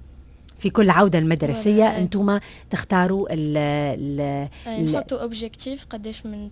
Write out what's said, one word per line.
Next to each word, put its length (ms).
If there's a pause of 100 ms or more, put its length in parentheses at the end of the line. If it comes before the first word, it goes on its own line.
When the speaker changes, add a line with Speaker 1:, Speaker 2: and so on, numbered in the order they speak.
(600)
Speaker 1:
في 100
كل 200
عودة 300
المدرسية 640
Speaker 2:
فوالا، 120
أي. 60
Speaker 1:
انتم 380 (300)
تختاروا 640
ال، 240
ال، 640 (480)
Speaker 2:
أي، 140
Speaker 1:
ال 100
Speaker 2:
نحطوا 260
objectif 720
قداش 360
من 260